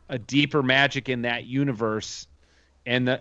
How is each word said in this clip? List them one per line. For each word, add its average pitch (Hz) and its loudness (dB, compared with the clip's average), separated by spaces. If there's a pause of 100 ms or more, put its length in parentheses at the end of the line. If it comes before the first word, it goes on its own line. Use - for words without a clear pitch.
a 131 -6
deeper 143 0
magic 135 2
in 123 -2
that 120 -4
universe. 117 -2 (640)
And 127 2
the, 127 0